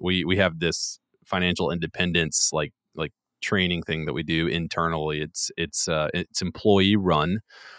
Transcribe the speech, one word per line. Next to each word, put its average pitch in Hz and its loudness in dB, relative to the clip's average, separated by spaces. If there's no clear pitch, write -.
We, 90 0
we 92 2
have 87 2
this - -2
financial 90 0
independence, 85 0
like, 76 -2
like, 78 -6
training 90 0
thing 80 -6
that 78 -4
we 64 -4
do 80 0
internally. 80 -2
It's, - -6
it's, - -4
uh, 78 0
it's - -4
employee 98 4
run. 90 2